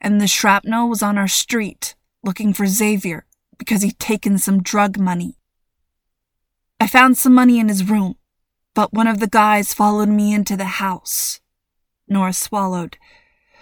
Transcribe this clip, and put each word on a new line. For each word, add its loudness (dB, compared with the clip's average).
and 2
the 2
shrapnel 0
was -4
on -2
our 0
street -4
looking -2
for -2
Xavier -2
because -2
he'd -2
taken -2
some 0
drug -2
money. -4
I 2
found 4
some 4
money 6
in 0
his -2
room, 0
but 0
one 2
of -2
the -2
guys 2
followed 2
me 2
into -2
the -6
house." -6
Nora 0
swallowed. -6